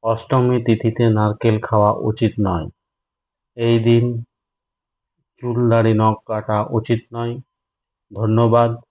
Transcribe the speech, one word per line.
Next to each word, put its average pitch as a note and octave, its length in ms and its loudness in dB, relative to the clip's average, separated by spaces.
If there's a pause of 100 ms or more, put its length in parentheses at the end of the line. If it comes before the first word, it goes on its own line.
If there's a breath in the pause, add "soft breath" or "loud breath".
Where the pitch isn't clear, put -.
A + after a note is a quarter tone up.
অষ্টমী B2 560 0
তিথিতে A#2 500 0
নারকেল G#2+ 500 0
খাওয়া G#2 300 0 (120)
উচিত G#2+ 360 -2
নয়। F2+ 280 -2 (920)
এই A#2 220 0
দিন A#2 260 2 (1400)
চুল A#2+ 140 -4 (120)
দাড়ি A2+ 260 4
নখ A2 220 2 (100)
কাটা G#2+ 320 -4 (120)
উচিত A2+ 300 -2 (120)
নয়। A#2 220 -8 (800)
ধন্যবাদ। A2+ 580 2 (200)